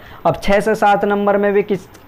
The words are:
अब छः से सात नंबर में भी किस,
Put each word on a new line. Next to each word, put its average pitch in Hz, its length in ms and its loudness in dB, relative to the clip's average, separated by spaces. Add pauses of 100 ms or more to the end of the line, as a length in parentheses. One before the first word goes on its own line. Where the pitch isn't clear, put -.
(260)
अब 147 100 0
छः 196 240 0
से 214 140 0
सात 208 300 0
नंबर 202 320 0
में 202 160 0
भी 202 100 2
किस, 190 240 -6 (220)